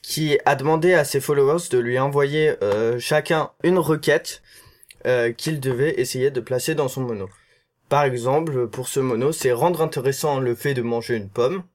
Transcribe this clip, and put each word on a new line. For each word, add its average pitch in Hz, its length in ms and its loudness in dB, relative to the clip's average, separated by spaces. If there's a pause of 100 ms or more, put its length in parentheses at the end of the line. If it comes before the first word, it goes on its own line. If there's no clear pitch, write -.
qui 151 440 0
a 147 100 4
demandé 156 400 2
à 151 100 4
ses 139 160 -2
followers 147 500 2
de 127 60 2
lui 120 200 0
envoyer, 143 640 0
euh, 110 380 0
chacun 151 520 0 (120)
une 180 160 4
requête, 151 640 0 (640)
euh, 120 260 2
qu'il 151 300 -6
devait 131 400 0
essayer 131 280 0
de 131 120 -4
placer 127 340 -2
dans 139 140 0
son 131 140 -6
mono. 104 260 -6 (580)
Par 143 160 2
exemple, 131 680 0
pour 127 180 -8
ce 139 140 -2
mono, 131 320 0
c'est 131 180 0
rendre 156 300 2
intéressant 139 580 -2
le 120 160 0
fait 143 180 -2
de 123 80 -2
manger 117 360 -2
une 98 100 -6
pomme 135 360 -2 (120)